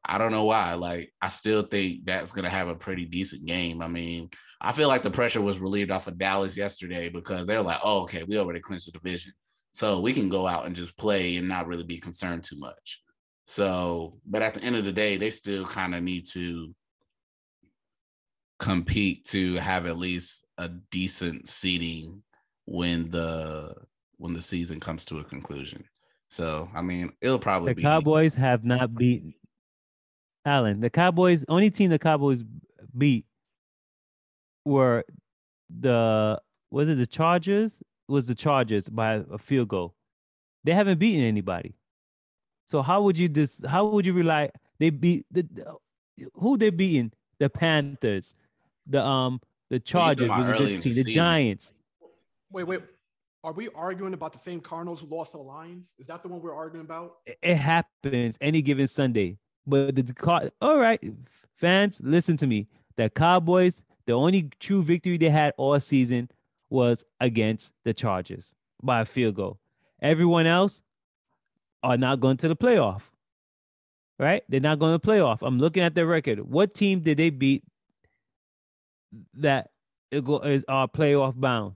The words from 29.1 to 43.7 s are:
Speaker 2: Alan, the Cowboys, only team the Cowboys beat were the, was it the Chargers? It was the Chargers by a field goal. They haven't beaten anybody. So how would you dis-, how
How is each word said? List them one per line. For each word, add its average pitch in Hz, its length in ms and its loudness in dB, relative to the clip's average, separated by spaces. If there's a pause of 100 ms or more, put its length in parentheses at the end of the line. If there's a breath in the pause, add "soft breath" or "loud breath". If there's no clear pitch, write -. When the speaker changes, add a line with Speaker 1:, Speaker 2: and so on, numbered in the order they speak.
Speaker 2:
Alan, 120 340 2
the 117 100 0
Cowboys, 175 580 4
only 190 220 6
team 196 200 2
the 156 100 4
Cowboys 143 440 2 (540)
beat 135 280 4 (1400)
were 131 400 4 (640)
the, 113 720 2 (300)
was 151 200 0
it 156 60 2
the 123 120 0
Chargers? 180 720 0
It - 300 -14
was 135 160 0
the 123 80 -2
Chargers 113 540 0
by 110 420 -2
a 110 60 -12
field 123 320 0
goal. 90 260 -4 (680)
They 156 100 2
haven't 196 260 4
beaten 185 240 2
anybody. 98 520 -2 (880)
So 147 160 0
how 180 220 2
would 190 140 4
you 175 120 2
dis-, 147 380 0
how 180 200 2